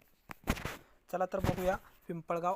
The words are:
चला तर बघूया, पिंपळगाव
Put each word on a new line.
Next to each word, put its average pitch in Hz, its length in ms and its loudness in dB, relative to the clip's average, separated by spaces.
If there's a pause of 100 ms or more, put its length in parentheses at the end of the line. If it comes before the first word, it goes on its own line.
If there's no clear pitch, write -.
(1120)
चला 185 140 2
तर 190 140 -2
बघूया, 185 380 4 (300)
पिंपळगाव 175 480 0